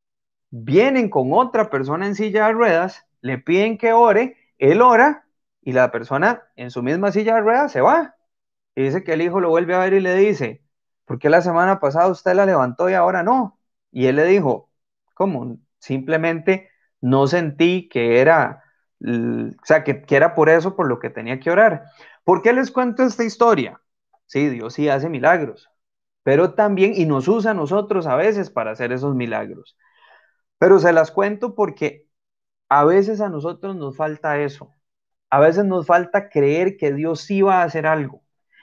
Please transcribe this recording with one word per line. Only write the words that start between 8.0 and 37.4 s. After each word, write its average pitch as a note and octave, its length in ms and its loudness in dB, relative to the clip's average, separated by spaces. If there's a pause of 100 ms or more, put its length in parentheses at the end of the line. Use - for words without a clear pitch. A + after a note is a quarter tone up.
Y C3 80 -2
dice D3 200 -4
que F3 100 -6
el D#3+ 80 -2
hijo F3 200 -2
lo F3 80 0
vuelve E3+ 260 0
a F#3 40 2
ver F#3+ 140 0
y G3 60 2
le F#3 160 0
dice, F#3+ 480 0 (420)
"¿Por B2+ 140 -8
qué D3 100 0
la E3 120 6
semana F3+ 380 0
pasada D#3 300 0
usted F3+ 260 -2
la G3 100 4
levantó D3+ 440 0
y F#3+ 40 0
ahora F3+ 300 0
no?". A#3 360 -2 (320)
Y B2+ 160 0
él C3+ 100 0
le D#3 80 2
dijo, F3 460 0 (420)
"¿Cómo? B2+ 440 -6 (220)
Simplemente D#3+ 880 -4 (320)
no C3+ 260 2
sentí E3+ 640 0
que A#2 320 2
era, C#3+ 420 2 (360)
l-, A#2 520 -6
o - 140 -20
sea, D#3 180 2
que, C#3 200 -6
que - 120 -2
era E3+ 200 2
por D#3 140 2
eso E3+ 260 2
por E3+ 120 -2
lo A#2+ 120 -4
que B2+ 100 -10
tenía A#2+ 300 -10
que E3 120 -4
orar". F#3 320 2 (400)
¿Por F3+ 180 2
qué A3+ 120 4
les B3+ 180 -2
cuento B3 320 -2
esta A#3+ 200 -2
historia? A3 580 0 (460)
Sí, C#3+ 220 -2
Dios A#2 240 -8
sí D3 160 -2
hace C#3 200 -2
milagros, D3 600 -2 (540)
pero D3+ 320 2
también, G#3 400 2
y F3+ 100 0
nos C#3 220 -2
usa A3 240 0
a - 40 -4
nosotros F#3 520 -4
a B2+ 80 0
veces G3 340 -2
para A2 220 -6
hacer A#2+ 200 -6
esos C3+ 240 -4
milagros. G#2+ 600 -8 (800)
Pero F#3 220 6
se E3+ 140 4
las D#3+ 180 2
cuento G#3 440 -4
porque - 520 -6 (600)
a C#3+ 160 4
veces G3 360 2
a G#3 80 -4
nosotros F3 460 -10
nos C#3+ 220 -10
falta D3+ 420 -6
eso. C#3+ 340 -8 (560)
A C3+ 100 2
veces E3 260 4
nos F#3 200 -2
falta F3+ 440 0
creer D#3+ 480 0
que C#3+ 160 -2
Dios D#3 280 -6
sí G3 200 -4